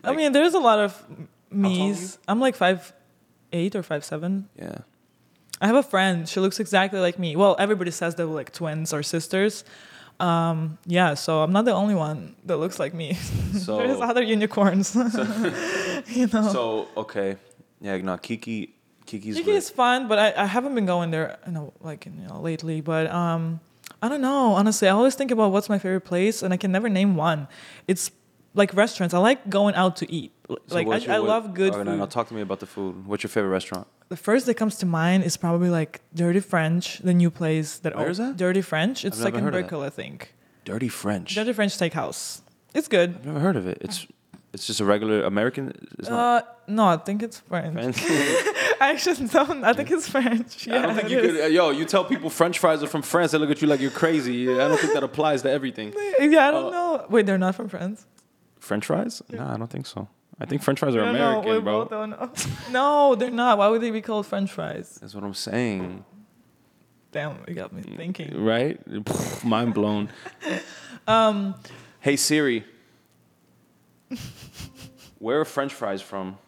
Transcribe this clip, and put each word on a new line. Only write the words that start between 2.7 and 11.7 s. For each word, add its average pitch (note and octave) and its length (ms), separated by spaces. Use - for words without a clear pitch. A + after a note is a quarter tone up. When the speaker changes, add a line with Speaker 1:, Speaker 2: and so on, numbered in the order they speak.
Speaker 1:
eight F3 240
or F#3 60
five D3 220
seven. F#3 440
Speaker 2:
Yeah. - 200
Speaker 1:
I G3 60
have A3+ 100
a C#4 60
friend. F#3 440
She F#3+ 140
looks F#3+ 180
exactly G3 420
like F3 180
me. D#3+ 180
Well, G3 220
everybody F#3+ 320
says E3+ 240
they're, E3+ 100
like, B2 140
twins D#3+ 400
or D3+ 80
sisters. F#3+ 600
Um, E3 680
yeah, F3 280
so D#3 280
I'm E3 100
not G#3 140
the A#3+ 60